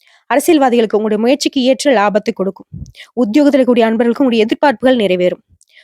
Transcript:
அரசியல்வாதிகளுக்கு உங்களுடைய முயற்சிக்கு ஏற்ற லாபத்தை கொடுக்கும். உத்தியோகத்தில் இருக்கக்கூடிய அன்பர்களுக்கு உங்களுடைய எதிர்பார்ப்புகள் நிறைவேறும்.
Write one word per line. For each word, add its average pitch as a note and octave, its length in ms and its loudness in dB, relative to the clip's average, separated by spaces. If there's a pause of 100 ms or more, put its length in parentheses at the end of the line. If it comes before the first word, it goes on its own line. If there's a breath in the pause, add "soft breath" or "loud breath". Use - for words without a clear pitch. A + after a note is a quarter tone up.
(340 soft breath)
அரசியல்வாதிகளுக்கு B3+ 640 2
உங்களுடைய G#3+ 220 -2
முயற்சிக்கு B3+ 440 -2
ஏற்ற C4 300 0
லாபத்தை G#3 420 0
கொடுக்கும். F#3+ 320 -8 (460 loud breath)
உத்தியோகத்தில் C4 480 2
இருக்கக்கூடிய B3 200 2
அன்பர்களுக்கு A#3 440 0
உங்களுடைய A3+ 200 0
எதிர்பார்ப்புகள் C4 520 0
நிறைவேறும். F3+ 560 -2 (320 soft breath)